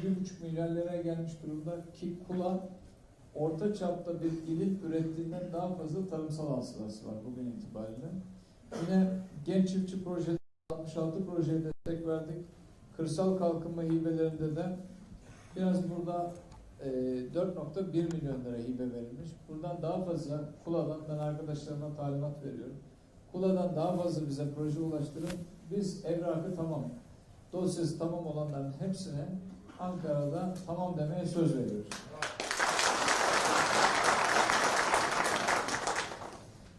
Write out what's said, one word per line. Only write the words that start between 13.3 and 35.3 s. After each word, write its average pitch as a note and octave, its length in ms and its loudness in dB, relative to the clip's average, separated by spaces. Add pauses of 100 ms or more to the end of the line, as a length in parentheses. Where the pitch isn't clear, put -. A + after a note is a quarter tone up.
kalkınma E3+ 460 0
hibelerinde D#3+ 760 2
de F3+ 200 -2 (800)
biraz F3+ 340 4
burada, F3 420 0 (520)
e, C#3 60 -2 (440)
dört F#3 220 2
nokta D#3+ 360 -2
bir E3 200 4
milyon C#3 320 -2
lira A#2+ 120 -4
hibe B2 360 -2
verilmiş. A#2+ 380 -8 (180)
Buradan D#3+ 340 -4
daha F#3 220 0
fazla D3 360 -2 (240)
Kula'dan, E3 440 0
ben D3+ 100 -2
arkadaşlarıma D3+ 800 -4
talimat C#3+ 480 -2
veriyorum. C3 320 -8 (560)
Kula'dan F3+ 440 4
daha E3+ 200 2
fazla D#3+ 320 0
bize C#3 160 -2 (120)
proje D3+ 240 0
ulaştırın. D#3 480 -2 (420)
Biz G3 340 -2
evrakı E3+ 520 0
tamam, D#3+ 280 -2 (680)
dosyası E3+ 460 2
tamam E3+ 280 -2
olanların C#3+ 520 -2
hepsine F3 460 -2 (560)
Ankara'da E3 760 0 (120)
tamam F3 320 -2
demeye E3 280 0
söz D#3 300 4
veriyoruz. G#2 340 -2 (4000)